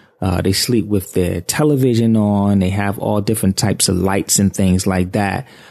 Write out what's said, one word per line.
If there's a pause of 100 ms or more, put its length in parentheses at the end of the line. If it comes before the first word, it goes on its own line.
(220)
Uh,
they
sleep
with
their
television
on.
They
have
all
different
types
of
lights
and
things
like
that. (240)